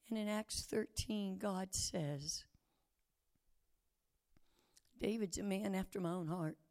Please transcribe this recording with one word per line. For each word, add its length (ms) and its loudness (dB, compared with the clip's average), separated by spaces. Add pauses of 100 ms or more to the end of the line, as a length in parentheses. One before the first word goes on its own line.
And 80 0
in 120 0
Acts 380 0
thirteen, 680 0
God 380 -2
says, 680 0 (2500)
"David's 400 0
a 60 -2
man 320 2
after 260 -2
my 120 0
own 160 0
heart. 280 0 (140)